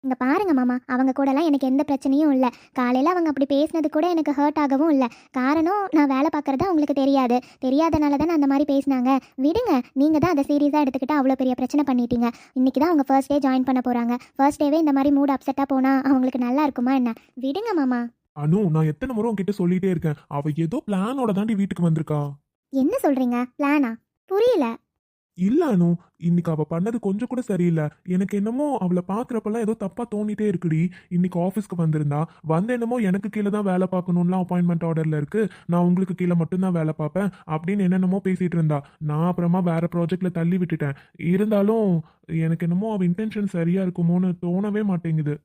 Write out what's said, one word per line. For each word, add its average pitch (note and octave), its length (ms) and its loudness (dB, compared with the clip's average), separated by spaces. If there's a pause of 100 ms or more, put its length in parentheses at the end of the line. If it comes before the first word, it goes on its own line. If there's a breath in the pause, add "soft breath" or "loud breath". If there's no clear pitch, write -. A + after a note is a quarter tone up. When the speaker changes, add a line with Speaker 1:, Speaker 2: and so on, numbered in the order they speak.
Speaker 1:
இங்க B3+ 140 -4
பாருங்க E4 360 0
மாமா, B3 320 0
அவங்க C4 260 0
கூடலாம் C#4 340 2
எனக்கு C#4+ 200 2
எந்த C4+ 200 2
பிரச்சனையும் C#4+ 460 2
இல்ல. B3+ 180 2 (220 loud breath)
காலையில B3+ 380 2
அவங்க E4+ 200 0
அப்படி C#4 240 0
பேசினது D#4 340 0
கூட D#4 200 0
எனக்கு D#4+ 240 0
ஹர்ட் D4 260 0
ஆகவும் C#4+ 320 2
இல்ல. C4 160 2 (240 loud breath)
காரணம், D#4+ 600 0
நான் D4 180 4
வேலை C4+ 240 0
பார்க்கறது C#4+ 340 -2
அவங்களுக்கு D4+ 280 0
தெரியாது. C4 460 2 (240 loud breath)
தெரியாதனால D4 520 2
தானே D#4+ 200 0
அந்த C#4+ 100 2
மாதிரி C#4 260 2
பேசினாங்க. C4+ 440 2 (200 loud breath)
விடுங்க, E4+ 440 2 (120)
நீங்க D4+ 260 4
தான் E4+ 180 2
அதை C#4 120 2
சீரியஸா D4 360 2
எடுத்துக்கிட்டு C4+ 340 -2
அவ்வளோ C4+ 140 2
பெரிய B3+ 220 0
பிரச்சனை C4 340 0
பண்ணிட்டீங்க. A#3+ 420 0 (220 loud breath)
இன்னைக்கு C4 280 0
தான் D#4+ 100 2
அவங்க D4 180 2
ஃபர்ஸ்ட் C4+ 240 2
டே C#4+ 60 2
ஜாயின் C4 320 2
பண்ண B3+ 140 2
போறாங்க. A#3+ 320 -2 (200 loud breath)
ஃபர்ஸ்ட் C#4+ 260 2
டேவே D4 160 2
இந்த D#4 140 2
மாதிரி C#4 240 4
மூட் C#4 200 2
அப்செட்டா C4+ 320 -2
போனா C4+ 320 2
அவங்களுக்கு C4 380 2
நல்லா B3+ 240 0
இருக்குமா C4 320 0
என்ன? B3 180 0 (300 loud breath)
விடுங்க F#4 320 -4
மாமா. B3+ 260 0 (400)
Speaker 2:
அனு, E3+ 300 2
நான் D#3 220 2
எத்தனை B3+ 220 -6
முறை A3 160 0
உன்கிட்ட G3 280 -2
சொல்லிட்டே F#3 320 0
இருக்கேன். D#3+ 280 -2 (100)
அவ D3 280 -4
ஏதோ E3 300 -4
பிளானோட G#3+ 460 -2
தாண்டி G#3+ 220 -2
வீட்டுக்கு F#3 360 -2
வந்திருக்கா. D3+ 420 -2 (400)
Speaker 1:
என்ன C4+ 300 0
சொல்றீங்க? B3 420 0 (140)
பிளானா? C#4+ 360 0 (320)
புரியல. G4+ 400 2 (720)
Speaker 2:
இல்ல A#3+ 380 2
அனு, F3 180 4 (220 soft breath)
இன்னைக்கு E3+ 360 0
அவ D#3 180 -2
பண்ணது G3 280 -2
கொஞ்சம் G#3 300 -4
கூட B3 120 -4
சரியில்லை. F3 480 0 (160)
எனக்கு F#3 320 -2
என்னமோ B3 440 -2
அவளை F3+ 280 0
பாக்குறப்பெல்லாம் A3 560 -4
ஏதோ G#3+ 100 -2
தப்பா A3 400 -8
தோணிட்டே G#3+ 380 -4
இருக்குடி. E3+ 360 0 (200 loud breath)
இன்னைக்கு F3+ 320 0
ஆபீஸ்க்கு F#3+ 380 -4
வந்திருந்தா, D3+ 420 0 (220 soft breath)
வந்த E3+ 300 -2
என்னமோ A#3+ 240 -2
எனக்கு G3+ 320 0
கீழே G3+ 220 -2
தான் G#3 200 -2
வேலை F#3 200 0
பார்க்கணும்லாம் F3+ 540 0
அப்பாயின்மெண்ட் F3 440 0
ஆர்டர்ல D#3+ 280 0
இருக்கு, F#3 320 -2 (180 loud breath)
நான் F3 160 2
உங்களுக்கு F3+ 320 2
கீழே F3 200 0
மட்டும்தான் F3+ 380 0
வேலை D#3 240 0
பார்ப்பேன் F3+ 320 -2 (180 loud breath)
அப்படின்னு F3 420 -2
என்னென்னமோ F#3 360 2
பேசிட்டு F3+ 340 -2
இருந்தா. D3+ 280 0 (120 soft breath)
நான் D3+ 280 -2
அப்புறமா F3 340 0
வேற E3+ 340 0
ப்ராஜெக்ட்ல F3 360 -2
தள்ளி F3 280 -2
விட்டுட்டேன். D#3 380 -2 (220 loud breath)
இருந்தாலும் G3+ 840 2 (240 soft breath)
எனக்கு E3 400 -2
என்னமோ F#3+ 260 -2
அவ G3 120 -2
இன்டென்ஷன் G3+ 520 -2
சரியா F3 260 0
இருக்குமோன்னு F3+ 500 0 (140)
தோணவே G3+ 380 -2
மாட்டேங்குது. D#3+ 600 -2